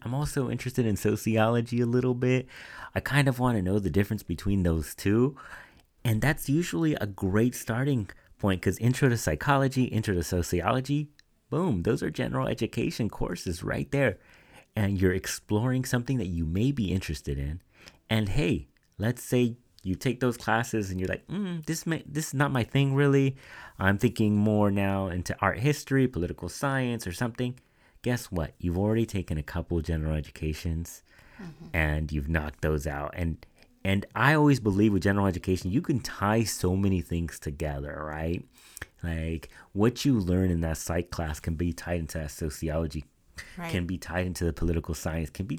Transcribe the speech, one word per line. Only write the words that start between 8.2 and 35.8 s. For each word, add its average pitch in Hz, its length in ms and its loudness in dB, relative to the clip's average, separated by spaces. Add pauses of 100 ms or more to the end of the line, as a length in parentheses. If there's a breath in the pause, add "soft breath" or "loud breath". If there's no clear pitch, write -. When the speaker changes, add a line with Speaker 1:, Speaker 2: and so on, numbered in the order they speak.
Speaker 1:
point, 95 220 2
'cause 92 180 0
intro 127 300 4
to 117 80 4
psychology, 131 680 2
intro 107 300 0
to 85 100 2
sociology, 123 840 0 (380)
boom, 139 340 0
those 113 200 0
are - 80 -2
general 127 380 -4
education 113 600 -2
courses - 540 -6
right 143 300 -4
there. 135 260 2 (580 loud breath)
And 101 240 2
you're 92 120 6
exploring 117 720 -2
something 127 340 0
that 92 100 -2
you 85 180 -2
may 98 240 0
be 113 220 0
interested 80 460 -4
in. 73 220 -6 (480 loud breath)
And 110 220 0
hey, 117 380 0 (300)
let's 117 240 -2
say 123 340 2 (260)
you 92 120 -2
take 123 260 -2
those 123 160 0
classes 110 540 0
and 92 100 -4
you're 92 80 -2
like, - 200 -6
"Mm, 175 380 -6
this 160 200 -4
may, 160 200 -2
this 151 220 -6
is - 60 -10
not 139 180 2
my 123 120 2
thing, 139 300 2
really. 139 420 4 (420 loud breath)
I'm 98 200 4
thinking 107 380 4
more 104 340 4
now 98 380 0
into 87 320 -4
art 98 180 2
history, 135 480 2
political 87 420 -2
science, 131 580 -2
or 90 60 -6
something." 123 460 -4 (440 soft breath)
Guess 123 300 0
what? 82 260 -2
You've 87 200 0
already 110 280 2
taken 87 320 -4
a 76 40 -4
couple 85 380 -2
general 78 340 -2
educations 80 880 -6 (400 loud breath)
Speaker 2:
Mm-hmm. 160 300 -16
Speaker 1:
and 78 400 0
you've 71 160 -2
knocked 76 320 -2
those 78 260 0
out. 73 300 -6
And, 85 300 -4 (360 soft breath)
and 98 220 2 (100)
I 131 200 4
always 147 260 6
believe 104 320 4
with 95 100 2
general 101 240 4
education, 92 440 0
you 117 100 2